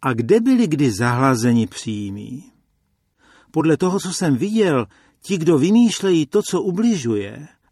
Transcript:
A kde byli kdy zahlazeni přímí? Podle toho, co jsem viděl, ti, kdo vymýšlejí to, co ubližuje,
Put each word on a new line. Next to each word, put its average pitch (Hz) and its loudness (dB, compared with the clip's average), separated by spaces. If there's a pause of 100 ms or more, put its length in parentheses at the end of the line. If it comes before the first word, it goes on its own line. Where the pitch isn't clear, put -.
A 131 -2
kde 117 2
byli 240 2
kdy 143 0
zahlazeni 120 2
přímí? 104 -10 (1000)
Podle 156 2
toho, 185 -2
co 185 -8
jsem 156 0
viděl, 175 0 (340)
ti, 196 -4
kdo 160 2
vymýšlejí 190 2
to, 208 -2
co 185 -2
ubližuje, 147 -2 (240)